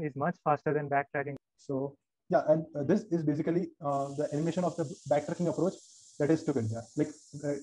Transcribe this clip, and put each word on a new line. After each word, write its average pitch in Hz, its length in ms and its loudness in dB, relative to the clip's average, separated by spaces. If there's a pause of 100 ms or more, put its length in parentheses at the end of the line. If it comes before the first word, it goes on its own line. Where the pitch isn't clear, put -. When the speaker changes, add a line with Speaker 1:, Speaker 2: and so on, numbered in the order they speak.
Speaker 1:
is 135 60 -10 (100)
much 175 200 0
faster 151 320 2
than 147 120 -2
backtracking. 139 480 -2 (200)
Speaker 2:
So 139 400 -6 (320)
yeah, 170 200 4
and, 160 160 4 (120)
uh, 147 80 -2
this 170 180 4 (140)
is 160 80 -2
basically, 160 400 2 (200)
uh, 139 220 0 (120)
the 147 140 0
animation 160 300 0
of 170 140 -2
the 170 80 -2 (260)
backtracking 175 380 0
approach 165 260 0 (460)
that 143 100 4
is 160 140 2
taken 123 240 0
here. 110 160 -6 (120)
Like, 147 140 0 (360)
uh, 143 160 -2